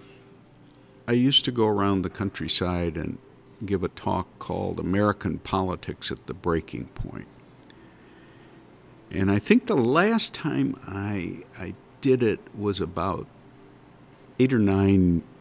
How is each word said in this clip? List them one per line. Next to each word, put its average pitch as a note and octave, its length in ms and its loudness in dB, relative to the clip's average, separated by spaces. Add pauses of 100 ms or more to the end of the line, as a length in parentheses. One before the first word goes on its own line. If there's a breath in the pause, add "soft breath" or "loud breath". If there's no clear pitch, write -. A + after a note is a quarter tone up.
(1080 loud breath)
I A#2+ 40 0
used B2+ 320 4
to C3+ 60 -2
go A#2 160 2
around G2+ 360 2
the F2 60 -2
countryside F2 880 -2
and D#2 220 -6 (480)
give F#2+ 160 -2
a F2 60 -2
talk - 500 -6
called F2+ 400 -6
American F#2 640 0
Politics F#2 720 -4
at - 160 -12
the - 60 -8
Breaking E2 500 -4 (100)
Point. - 320 -10 (1800 loud breath)
And F#2+ 180 0
I G2+ 120 4
think - 260 4
the G#3 100 0
last E3+ 560 2
time C3+ 540 -4
I, G2 520 -6 (220)
I F#2 140 -10 (260)
did B2+ 220 2
it G#2+ 160 2 (180)
was G2+ 240 -2
about F2+ 460 -4 (1120)
eight B2+ 140 4
or A#2+ 80 4
nine G2 640 4 (160)